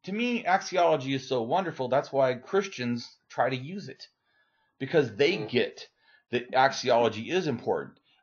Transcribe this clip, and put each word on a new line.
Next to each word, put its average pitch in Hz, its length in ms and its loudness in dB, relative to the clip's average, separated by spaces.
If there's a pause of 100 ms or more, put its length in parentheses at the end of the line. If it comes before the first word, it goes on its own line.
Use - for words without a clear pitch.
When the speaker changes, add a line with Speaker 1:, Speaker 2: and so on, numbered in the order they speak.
Speaker 1:
To 185 80 -10
me, 233 320 -2
axiology 165 720 2
is 135 120 -6
so 127 140 0
wonderful. 127 460 -2
That's 131 240 0
why 135 240 2
Christians 123 720 -2 (220)
try - 200 0
to 135 60 -2
use 147 340 -10
it, - 180 -18 (720)
because 135 360 2
they 147 220 4
Speaker 2:
Mm-hmm. 143 100 -6
Speaker 1:
get - 400 -2 (440)
that 120 200 -4
axiology 117 800 2
is 170 180 -2
important. 87 500 -4 (260)